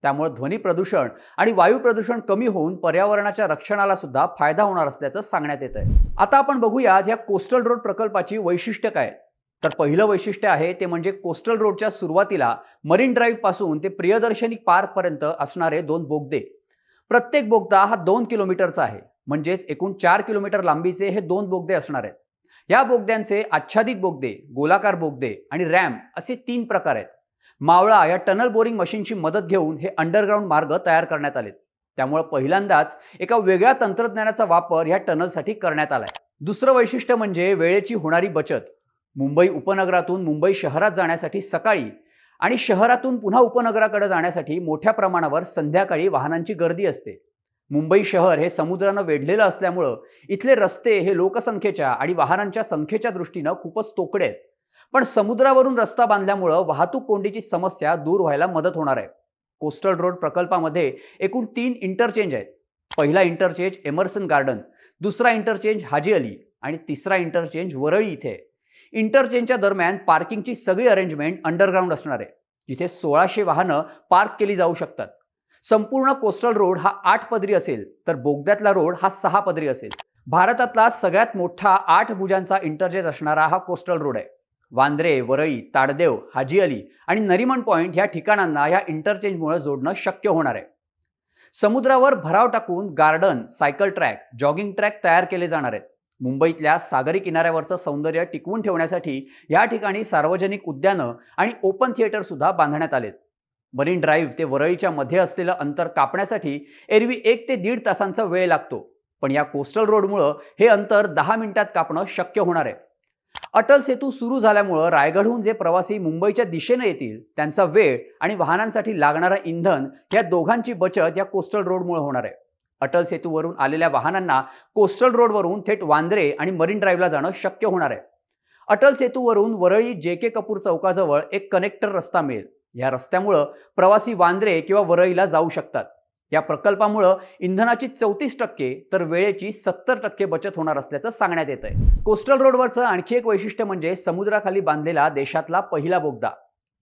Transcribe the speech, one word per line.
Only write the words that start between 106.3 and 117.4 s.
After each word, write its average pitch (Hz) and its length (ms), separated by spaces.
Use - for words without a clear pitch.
एरवी 233 260
एक 233 240
ते 262 60
दीड 214 300
तासांचा 196 380
वेळ 185 240
लागतो, 151 320
पण 135 80
या 147 120
कोस्टल 143 420
रोडमुळं 196 520
हे 208 80
अंतर 208 380
दहा 160 300
मिनिटात 214 300
कापणं 165 320
शक्य 185 340
होणार 170 240
आहे. 110 100
अटल 262 280
सेतू 269 300
सुरू 247 280
झाल्यामुळं 202 500
रायगडहून 175 520
जे 214 120
प्रवासी 185 440
मुंबईच्या 190 480
दिशेनं 214 400
येतील, 127 360
त्यांचा 151 280